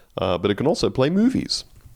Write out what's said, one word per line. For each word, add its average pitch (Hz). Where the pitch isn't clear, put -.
uh, 92
but 101
it 101
can 120
also 120
play 131
movies. 226